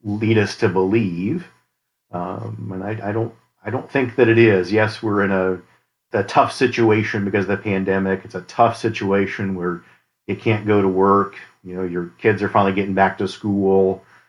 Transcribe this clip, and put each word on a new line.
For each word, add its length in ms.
lead 340
us 200
to 100
believe? 800
Um, 640
and 100
I, 260
I 20
don't, 220
I 60
don't 200
think 260
that 120
it 100
is. 340
Yes, 320
we're 200
in 80
a, 280
a 120
tough 280
situation 720
because 200
of 60
the 80
pandemic. 680
It's 100
a 60
tough 340
situation 800
where 300
you 100
can't 300
go 160
to 60
work. 480
You 120
know, 80
your 240
kids 240
are 80
finally 240
getting 220
back 240
to 80
school. 760